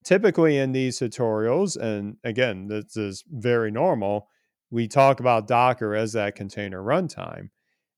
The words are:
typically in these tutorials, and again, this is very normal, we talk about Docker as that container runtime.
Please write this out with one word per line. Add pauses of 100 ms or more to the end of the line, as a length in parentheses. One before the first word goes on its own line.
typically
in
these
tutorials,
and
again,
this
is
very
normal, (440)
we
talk
about
Docker
as
that
container
runtime. (480)